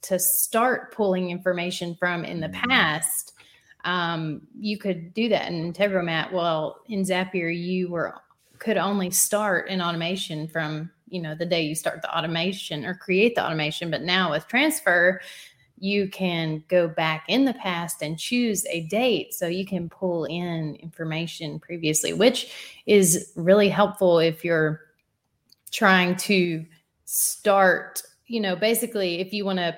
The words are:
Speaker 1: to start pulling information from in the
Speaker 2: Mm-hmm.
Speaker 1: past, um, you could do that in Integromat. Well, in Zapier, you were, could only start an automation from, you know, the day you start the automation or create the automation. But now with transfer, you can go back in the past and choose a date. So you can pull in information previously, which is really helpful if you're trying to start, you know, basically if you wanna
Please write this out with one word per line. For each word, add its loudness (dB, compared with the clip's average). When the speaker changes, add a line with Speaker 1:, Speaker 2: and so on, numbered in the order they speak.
Speaker 1:
to -2
start 0
pulling 0
information -2
from -2
in -8
the -6
Speaker 2:
Mm-hmm. -6
Speaker 1:
past, 0
um, -2
you -4
could -6
do 0
that 2
in -4
Integromat. 0
Well, -2
in -2
Zapier, -2
you -2
were, -4
could -2
only 0
start 0
an -2
automation -4
from, -6
you -8
know, -8
the -4
day 0
you -2
start -6
the -6
automation -4
or -6
create 2
the 2
automation. -4
But -4
now 2
with -2
transfer, 2
you 0
can -2
go 4
back -2
in 4
the 2
past -6
and -6
choose 0
a -4
date. 0
So -4
you -2
can -4
pull -2
in -4
information -8
previously, -2
which 2
is 4
really 6
helpful 4
if 2
you're 2
trying 4
to 2
start, 2
you -4
know, 0
basically 0
if -6
you -4
wanna 0